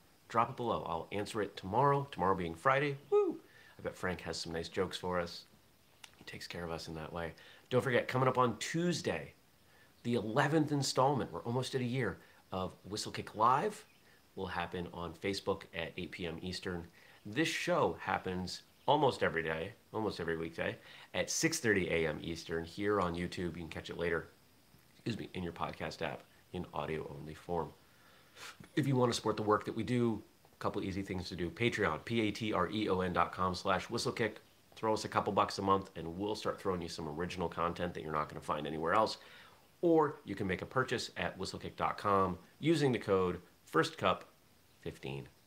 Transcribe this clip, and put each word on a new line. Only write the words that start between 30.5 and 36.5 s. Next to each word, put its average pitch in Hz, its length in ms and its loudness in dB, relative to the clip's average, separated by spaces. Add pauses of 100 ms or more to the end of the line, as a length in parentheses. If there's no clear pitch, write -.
a - 60 -20
couple 101 260 -2
easy 98 200 -4
things 92 260 -4
to 95 60 -8
do. 85 140 -2
Patreon, 95 540 2
P 113 180 0
A 107 100 2
T 107 200 -4
R 90 200 2
E 104 180 0
O 92 120 2
N 90 120 0
dot 85 180 2
com 92 220 0
slash 90 340 0
whistlekick. 113 500 -2 (380)
Throw 110 180 2
us 104 100 0
a 104 60 -4
couple 104 240 2
bucks 101 240 2
a 104 40 -4
month, 95 360 4
and 82 200 -6
we'll 104 180 -2
start - 240 -4